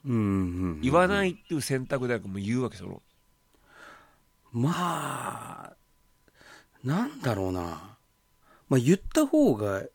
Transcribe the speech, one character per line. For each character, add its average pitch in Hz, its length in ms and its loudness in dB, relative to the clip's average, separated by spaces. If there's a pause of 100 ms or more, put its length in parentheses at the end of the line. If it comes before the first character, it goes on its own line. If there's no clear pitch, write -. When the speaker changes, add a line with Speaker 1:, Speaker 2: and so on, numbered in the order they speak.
Speaker 1:
う 127 80 0
ん、 - 20 2
う - 0 -
ん、 113 40 4
う - 20 4
ん、 104 40 4
う 92 500 0
ん。 76 60 -8
Speaker 2:
言 131 100 2
わ 180 160 6
な 196 180 2
い 180 60 0
っ - 40 -10
て - 180 -10
い 151 40 -2
う 131 40 -2
選 131 260 -4
択 127 200 -2
で 120 60 0
あ 113 40 0
る 95 60 -8
か 101 60 -10
も 95 80 -6
う 101 40 -6
言 113 180 0
う 127 40 0
わ 117 60 -4
け、 - 80 -12
そ 95 80 -14
の。 92 160 -12 (1500)
Speaker 1:
ま 147 1200 -4
あ、 - 40 -20 (1080)
な 170 220 0
ん 277 160 -10
だ 123 120 0
ろ 95 120 0
う 92 60 0
な。 85 460 -6 (720)
ま 135 80 4
あ、 - 20 6
言 143 160 6
っ - 20 -10
た - 280 2
方 269 300 6
が 101 280 -2 (120)